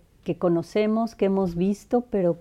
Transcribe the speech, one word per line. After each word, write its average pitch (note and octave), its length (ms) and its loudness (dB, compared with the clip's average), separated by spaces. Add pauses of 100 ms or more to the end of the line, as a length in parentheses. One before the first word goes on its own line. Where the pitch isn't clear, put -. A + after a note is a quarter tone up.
(220)
que F3 140 -4
conocemos, G#3+ 760 0
que - 100 -2
hemos F#3+ 300 0
visto, G3 480 0
pero F3 380 0